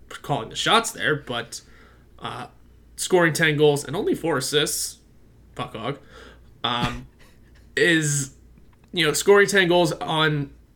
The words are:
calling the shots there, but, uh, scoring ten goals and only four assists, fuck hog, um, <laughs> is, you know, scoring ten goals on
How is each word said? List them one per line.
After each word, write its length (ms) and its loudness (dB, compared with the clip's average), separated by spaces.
calling 400 -6
the 80 -14
shots 340 0
there, 240 -2
but, 460 -10
uh, 300 -12
scoring 360 2
ten 240 2
goals 260 4
and 140 -10
only 180 -2
four 220 -2
assists, 640 -2
fuck 200 -10
hog, 240 -6
um, 440 -4
<laughs> 360 -16
is, 580 0
you 140 0
know, 80 0
scoring 320 6
ten 220 2
goals 240 4
on 600 -2